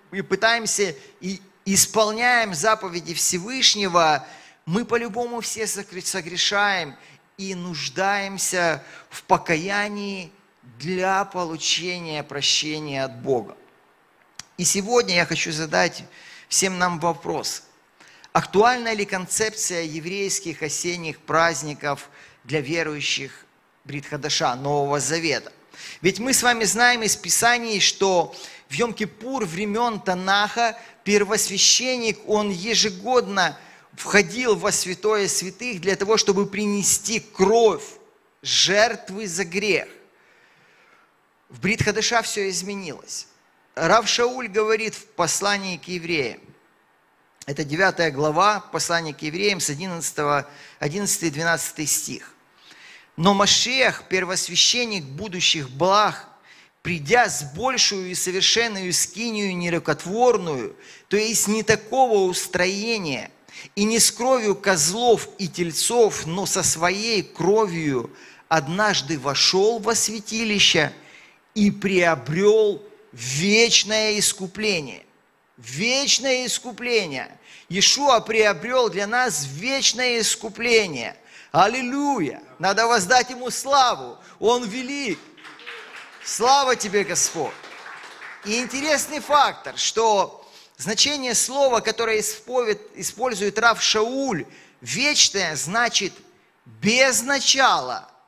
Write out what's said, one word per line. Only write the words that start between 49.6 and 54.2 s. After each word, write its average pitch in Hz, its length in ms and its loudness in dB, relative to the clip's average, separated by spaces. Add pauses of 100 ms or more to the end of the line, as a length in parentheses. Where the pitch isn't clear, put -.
с 147 100 -2
одиннадцатого, 147 760 -2 (320)
одиннадцатый 170 500 -2
и 151 40 -2
двенадцатый 160 540 -2
стих. - 480 -6 (840)
«Но 180 160 6
Машиах, 208 760 2
первосвященник 185 960 0